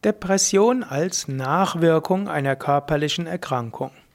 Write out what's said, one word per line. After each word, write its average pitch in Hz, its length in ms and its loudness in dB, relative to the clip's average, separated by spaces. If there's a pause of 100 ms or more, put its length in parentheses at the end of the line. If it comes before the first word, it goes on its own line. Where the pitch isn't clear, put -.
Depression 208 760 2
als 156 460 -4
Nachwirkung 160 1000 2
einer 139 260 0
körperlichen 147 720 0
Erkrankung. 135 640 -6 (240)